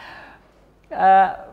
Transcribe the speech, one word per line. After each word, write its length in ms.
अ, 440